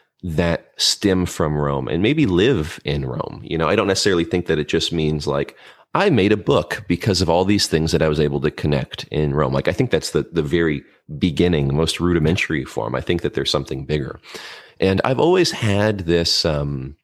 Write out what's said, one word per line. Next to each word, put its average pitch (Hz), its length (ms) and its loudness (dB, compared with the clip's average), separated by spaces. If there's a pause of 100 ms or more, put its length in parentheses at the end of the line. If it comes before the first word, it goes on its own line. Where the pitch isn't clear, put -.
(220)
that 85 560 -2
stem 92 480 0
from 76 320 -2
Roam 69 320 -2
and 85 120 0
maybe 143 240 2
live 92 600 2
in 71 200 -2
Roam. - 380 -8
You 78 140 -4
know, 80 100 2
I 92 80 2
don't 104 120 2
necessarily 95 360 2
think 87 220 -2
that 78 140 0
it 73 100 -4
just 82 240 0
means, 76 340 -2
like, 71 300 -4 (380)
I 196 140 2
made 104 220 4
a 104 60 2
book 104 500 0
because 87 340 0
of 85 80 0
all 87 160 4
these 101 220 2
things 80 240 0
that 80 100 2
I 80 60 2
was 76 120 0
able 71 220 0
to 73 80 2
connect - 600 -4
in 76 260 0
Roam. 69 180 0
Like, 69 140 0
I 92 60 0
think 127 180 0
that's - 200 -2
the, 76 200 0
the 82 100 -2
very 78 420 0 (360)
beginning, 78 560 2
most 80 240 0
rudimentary 82 640 0
form. 60 320 -6
I 64 60 -4
think 87 200 -2
that - 120 -4
there's 69 180 -2
something 69 340 -4
bigger. 71 340 -4 (600)
And 98 240 2
I've 127 160 0
always 175 320 4
had 104 480 0
this, 85 460 0
um, 71 580 -2